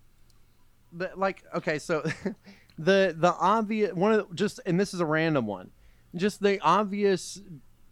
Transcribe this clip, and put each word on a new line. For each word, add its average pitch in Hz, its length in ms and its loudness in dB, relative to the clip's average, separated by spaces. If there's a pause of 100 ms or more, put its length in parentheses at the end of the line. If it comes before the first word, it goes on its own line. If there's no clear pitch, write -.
(920)
the, 175 220 -8
like, 190 280 -4 (120)
okay, 165 240 -2
so 156 220 -2
<laughs> - 760 -8
the, 185 400 4
the 165 220 2
obvious, 208 540 2
one 196 200 2
of 208 160 0
the, 175 60 -14
just, 190 300 -4
and 175 140 2
this 196 140 -2
is 185 60 -6
a 175 60 0
random 156 420 2
one, 92 220 -8 (460)
just 190 260 -4
the 202 200 2
obvious, 196 800 0 (500)